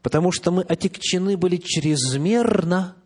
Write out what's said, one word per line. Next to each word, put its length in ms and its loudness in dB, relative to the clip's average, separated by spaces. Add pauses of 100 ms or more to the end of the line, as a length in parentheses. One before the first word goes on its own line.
потому 300 2
что 180 -2
мы 140 0
отягчены 720 -2
были 200 2
чрезмерно 1400 0 (100)